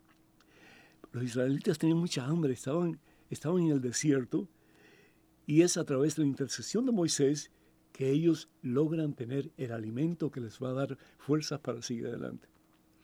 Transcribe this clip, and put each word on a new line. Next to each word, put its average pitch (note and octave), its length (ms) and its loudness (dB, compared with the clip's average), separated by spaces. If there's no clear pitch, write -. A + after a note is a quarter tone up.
Los B2 140 -6
israelitas C3 540 0
tenían E3 180 4
mucha E3 300 -2
hambre, D3+ 260 0
estaban, D#3+ 480 -2
estaban F3 320 0
en E3 80 4
el C#3 100 2
desierto, C#3 640 0
y D3+ 160 6
es F3 160 4
a D#3+ 60 0
través D3 320 2
de D#3 60 0
la D3 60 4
intercesión C3+ 560 -2
de B3+ 80 2
Moisés D3+ 580 2
que C3+ 180 -2
ellos D#3+ 400 2
logran D3+ 540 0
tener C3+ 420 -6
el A#2+ 160 -6
alimento B2+ 580 -4
que B2+ 100 -10
les A2+ 220 -10
va B2+ 60 -4
a B2+ 60 -4
dar C3+ 240 -4
fuerzas - 440 -2
para A#2 200 -6
seguir A#2+ 280 -6
adelante. - 400 -8